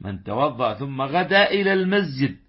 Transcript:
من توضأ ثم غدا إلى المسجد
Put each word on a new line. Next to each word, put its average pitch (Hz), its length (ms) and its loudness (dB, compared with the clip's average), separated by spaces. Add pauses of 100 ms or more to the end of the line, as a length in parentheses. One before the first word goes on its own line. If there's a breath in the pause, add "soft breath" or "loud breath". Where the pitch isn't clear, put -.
من 95 220 -8
توضأ 117 500 -2
ثم 135 280 -6
غدا 180 480 2
إلى 196 240 2
المسجد 185 640 0 (100)